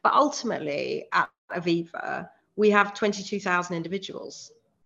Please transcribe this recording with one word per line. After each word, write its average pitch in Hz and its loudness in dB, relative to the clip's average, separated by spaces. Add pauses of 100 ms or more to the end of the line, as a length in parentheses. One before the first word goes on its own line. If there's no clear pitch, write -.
But - 4
ultimately 156 0
at 175 2 (220)
Aviva, 170 -4 (260)
we 208 6
have 202 4
twenty-two 202 -2
thousand 180 -2
individuals. - -8 (340)